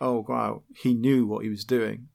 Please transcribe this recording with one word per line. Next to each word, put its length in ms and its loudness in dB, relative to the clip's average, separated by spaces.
"Oh 260 -2
wow, 360 -4
he 200 2
knew 320 4
what 160 -4
he 60 -4
was 160 -6
doing 500 -2